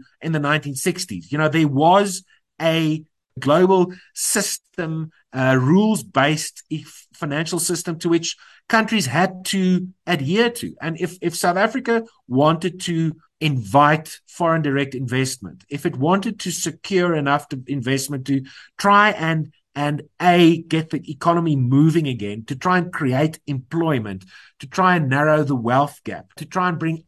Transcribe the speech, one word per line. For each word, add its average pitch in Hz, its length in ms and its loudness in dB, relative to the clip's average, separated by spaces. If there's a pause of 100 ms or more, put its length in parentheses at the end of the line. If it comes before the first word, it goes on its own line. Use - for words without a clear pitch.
(220)
in 160 100 -4
the 156 80 0
nineteen 143 360 -2
sixties. 123 560 -6
You 151 60 -4
know, 156 120 2
there 156 180 2
was 180 560 2 (380)
a 160 420 2 (360)
global 180 520 4 (220)
system, 160 960 -6 (220)
uh, 131 260 2
rules-based 156 1080 0
e-, 151 160 -8 (300)
financial 160 420 -4
system 165 400 -4
to 175 100 -6
which 165 300 0 (320)
countries 220 380 0
had 185 360 -2
to 185 440 0 (180)
adhere 175 460 0
to. - 280 -10
And 165 220 -8
if, 170 180 -6
if 214 160 -4
South 185 220 0
Africa 226 460 0 (240)
wanted 160 540 0
to 160 340 -2 (260)
invite 143 840 2
foreign 165 340 0
direct 139 320 -2
investment, 127 760 -6
if 143 200 -6
it 127 80 -4
wanted 185 460 0
to 180 100 -6
secure 175 640 -2
enough 143 340 0
to 131 160 -8
investment 135 640 -4
to 135 160 0 (340)
try 208 320 4
and, 160 420 -2 (220)
and 147 300 -4 (180)
A, 170 400 6
get 160 300 -4
the 143 180 -6
economy 165 460 0
moving 143 520 4
again, 110 380 -6
to 139 100 -8
try 180 220 0
and 180 160 -4
create 151 540 -2
employment, 131 800 -4 (340)
to 135 80 -16
try 185 280 2
and 147 140 0
narrow 151 340 2
the 135 120 -2
wealth 127 480 -2
gap, - 320 -12
to 156 100 -12
try 180 240 -2
and 160 80 -4
bring 160 300 -4